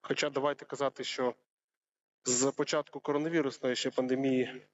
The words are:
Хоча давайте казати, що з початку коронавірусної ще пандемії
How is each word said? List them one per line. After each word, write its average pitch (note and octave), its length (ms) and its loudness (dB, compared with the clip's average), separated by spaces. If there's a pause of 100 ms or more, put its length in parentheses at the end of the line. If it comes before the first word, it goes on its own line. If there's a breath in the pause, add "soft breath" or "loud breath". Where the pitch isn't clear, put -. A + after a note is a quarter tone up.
Хоча D3 280 -2
давайте C#3 340 -2
казати, C3 400 -4
що B2+ 300 -2 (880)
з B2+ 280 2
початку D3 480 -2
коронавірусної D3 760 0
ще C3 140 -2
пандемії C3 840 0